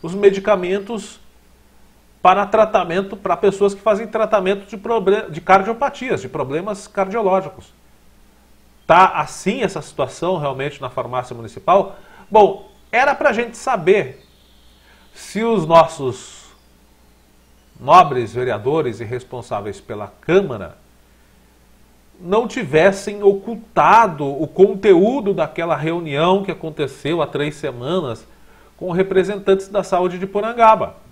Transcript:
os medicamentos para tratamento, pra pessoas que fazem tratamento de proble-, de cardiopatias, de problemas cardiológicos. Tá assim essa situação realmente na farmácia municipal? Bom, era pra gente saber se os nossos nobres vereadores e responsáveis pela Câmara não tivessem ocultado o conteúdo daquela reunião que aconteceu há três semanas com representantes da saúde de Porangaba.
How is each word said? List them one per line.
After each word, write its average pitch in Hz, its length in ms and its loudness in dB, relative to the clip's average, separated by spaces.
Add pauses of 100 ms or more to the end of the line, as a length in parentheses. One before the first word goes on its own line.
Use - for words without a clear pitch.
os 170 140 -10
medicamentos 196 1040 0 (1000)
para 196 240 4
tratamento, 196 720 0
pra 180 180 -4
pessoas 202 380 0
que - 80 -16
fazem 220 260 -2
tratamento 208 580 -2
de 226 120 -16
proble-, 214 520 -2
de 160 120 -10
cardiopatias, 226 800 0
de 127 80 -12
problemas 180 580 -6
cardiológicos. 190 840 -2 (1120)
Tá 180 200 6
assim 185 540 -4
essa 170 200 -4
situação 165 560 -6
realmente 139 420 -6
na 127 100 -12
farmácia 123 460 -8
municipal? 165 600 -2 (340)
Bom, 202 400 4 (180)
era 269 240 2
pra 285 200 0
gente 233 240 -4
saber 185 680 -2 (880)
se - 300 -8
os 220 220 0
nossos 156 800 2 (1300)
nobres 131 560 4
vereadores 123 680 -2
e - 20 -8
responsáveis 110 800 -10
pela 104 260 -12 (140)
Câmara 143 560 0 (1400)
não 202 280 0
tivessem 196 760 0
ocultado 196 1000 2
o 139 220 -4
conteúdo 202 840 4
daquela 165 420 -2
reunião 165 680 0
que 190 80 -6
aconteceu 156 680 -6
há 139 60 -2
três 147 280 -4
semanas 131 720 -6 (520)
com 175 140 -8
representantes 190 760 0
da 196 160 -2
saúde 180 340 -2
de 185 80 -6
Porangaba. 214 680 0 (160)